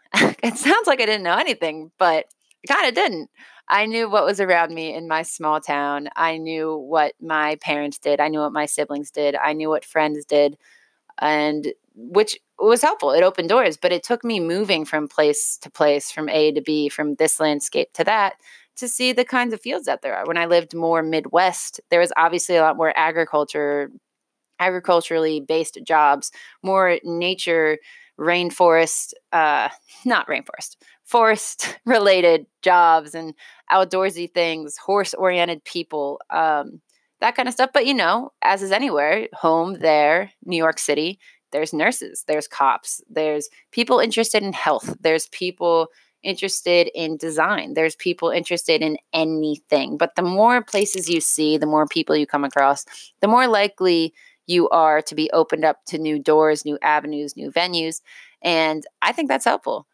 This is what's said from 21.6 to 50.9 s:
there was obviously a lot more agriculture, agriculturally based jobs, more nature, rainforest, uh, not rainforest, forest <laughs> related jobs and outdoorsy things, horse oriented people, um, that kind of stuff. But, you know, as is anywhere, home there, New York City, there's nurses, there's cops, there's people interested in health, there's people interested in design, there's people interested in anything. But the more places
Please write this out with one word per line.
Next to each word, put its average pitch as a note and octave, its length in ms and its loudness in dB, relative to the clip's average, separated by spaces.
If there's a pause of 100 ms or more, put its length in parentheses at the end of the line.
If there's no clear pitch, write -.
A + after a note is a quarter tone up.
there E3+ 100 6
was F3 160 2
obviously E3+ 400 2
a E3 60 6
lot D#3 140 4
more D#3+ 200 0
agriculture, D3+ 960 -2 (680)
agriculturally E3+ 840 0
based D#3 440 -4
jobs, D3 460 2 (320)
more F#3 420 2
nature, E3+ 720 -2 (400)
rainforest, E3+ 960 2 (180)
uh, D3+ 380 0 (340)
not A3+ 240 0
rainforest, - 480 -10 (280)
forest - 800 0
<laughs> - 40 -20
related F#3 600 4 (160)
jobs E3 520 4
and D#3+ 200 -12 (360)
outdoorsy F#3 640 0
things, D#3+ 440 -2
horse G3 380 -2
oriented F3 500 0
people, D3+ 560 -6 (100)
um, D#3+ 500 0 (400)
that A#3 160 0
kind B3 120 0
of A#3+ 60 -4
stuff. C4 180 2
But, C#4 140 2
you C#4 80 2
know, A3 380 0 (100)
as G3 200 2
is F#3+ 100 -4
anywhere, G3 600 0
home E3 420 0
there, D#3 580 2 (120)
New F3+ 120 -4
York D#3+ 220 2
City, D#3 400 -2 (340)
there's D3+ 200 -4
nurses, D#3+ 560 -4
there's D3+ 180 -2
cops, - 640 -2
there's D3+ 380 -2 (240)
people A#3+ 260 0
interested A3 440 0
in G3 100 -4
health, - 480 -4
there's D#3+ 280 0
people E3+ 600 -2 (340)
interested F3 720 0
in D#3+ 220 -6
design, D#3 580 -2
there's D#3+ 220 0
people E3+ 340 -4
interested E3 520 -2
in D#3 140 -2 (160)
anything. D3+ 840 -2
But E3 180 -2
the F3 80 -2
more A3 400 2
places G3 460 -2